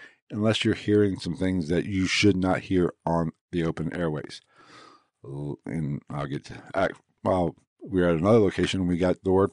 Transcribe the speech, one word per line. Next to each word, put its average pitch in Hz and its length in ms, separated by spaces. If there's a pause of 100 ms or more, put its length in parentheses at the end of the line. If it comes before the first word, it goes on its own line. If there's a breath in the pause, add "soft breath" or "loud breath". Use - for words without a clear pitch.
(300 loud breath)
unless 107 340
you're 107 120
hearing 104 440
some 87 160
things 92 340
that 85 160
you 92 200
should 98 320
not 92 240
hear 90 320 (100)
on 82 280 (200)
the 87 120
open 80 320
airways. 80 460 (840 loud breath)
L-, 71 400
and 73 420
I'll 71 200
get 69 180
to, - 160 (140)
I, 92 140 (340)
well, 90 320 (240)
we 107 220
were 87 80
at 85 60
another 101 240
location 92 420
and 90 80
we 87 80
got 90 260
the 95 80
word 95 220